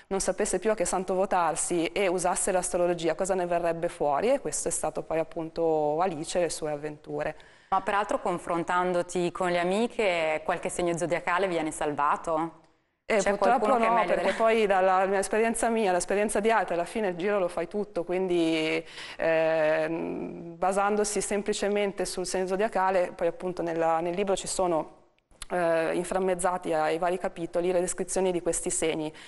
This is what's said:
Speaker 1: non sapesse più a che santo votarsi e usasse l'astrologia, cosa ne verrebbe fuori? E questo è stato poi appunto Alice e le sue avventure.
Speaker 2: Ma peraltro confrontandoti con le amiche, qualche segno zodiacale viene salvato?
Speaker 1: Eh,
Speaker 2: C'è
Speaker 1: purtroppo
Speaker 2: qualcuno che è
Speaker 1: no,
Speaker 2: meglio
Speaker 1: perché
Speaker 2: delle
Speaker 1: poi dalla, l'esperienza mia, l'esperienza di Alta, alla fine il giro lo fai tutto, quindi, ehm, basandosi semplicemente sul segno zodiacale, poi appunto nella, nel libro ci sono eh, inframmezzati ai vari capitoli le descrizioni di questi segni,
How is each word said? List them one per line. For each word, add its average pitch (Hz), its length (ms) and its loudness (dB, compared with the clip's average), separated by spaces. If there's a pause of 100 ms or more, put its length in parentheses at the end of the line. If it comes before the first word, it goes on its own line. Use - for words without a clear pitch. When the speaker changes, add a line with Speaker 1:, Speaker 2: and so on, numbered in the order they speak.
Speaker 1:
non 196 140 -2
sapesse 190 380 0
più 220 120 2
a 214 40 0
che 180 100 0
santo 190 280 -2
votarsi 175 760 2
e 190 200 0
usasse 180 460 0
l'astrologia, 175 600 0
cosa 190 180 -2
ne 180 120 0
verrebbe 170 440 0
fuori? 151 420 0
E 277 80 2
questo - 300 -4
è - 20 -2
stato 165 300 -4
poi 160 180 -4
appunto 160 800 0
Alice 170 400 -2
e 175 40 4
le 160 60 0
sue 151 220 -6
avventure. 151 640 -6 (340)
Speaker 2:
Ma 190 120 2
peraltro 208 380 0
confrontandoti 175 1120 0
con 180 200 -2
le 175 80 2
amiche, 175 840 0
qualche 180 260 -2
segno 170 280 -2
zodiacale 175 500 0
viene 165 220 -2
salvato? 156 960 -2 (380)
Speaker 1:
Eh, 226 120 2
Speaker 2:
C'è 196 120 2
Speaker 1:
purtroppo 202 360 2
Speaker 2:
qualcuno 247 120 4
che 226 80 4
è 226 40 4
Speaker 1:
no, 233 40 4
Speaker 2:
meglio 220 140 2
Speaker 1:
perché - 160 2
Speaker 2:
delle 190 120 2
Speaker 1:
poi 226 300 4
dalla, 190 400 4
l'esperienza 220 640 0
mia, 226 220 2
l'esperienza 202 480 0
di 208 100 2
Alta, 202 240 2
alla 170 120 0
fine 214 240 -2
il 180 60 -2
giro 202 220 0
lo 180 100 2
fai 170 200 -4
tutto, 202 360 -4
quindi, 165 800 0 (340)
ehm, 165 1400 0
basandosi 202 640 2
semplicemente 202 840 -2
sul 180 200 -6
segno 185 220 -2
zodiacale, 190 640 0
poi - 160 -2
appunto 175 340 -4
nella, 165 380 0
nel 175 160 -2
libro 196 200 0
ci 180 120 -6
sono 170 520 -2 (500)
eh, 165 460 2
inframmezzati 180 800 0
ai 156 240 2
vari 175 200 0
capitoli 175 540 -2
le 180 80 2
descrizioni 185 520 0
di 175 100 -2
questi - 280 -2
segni, 156 420 -2 (160)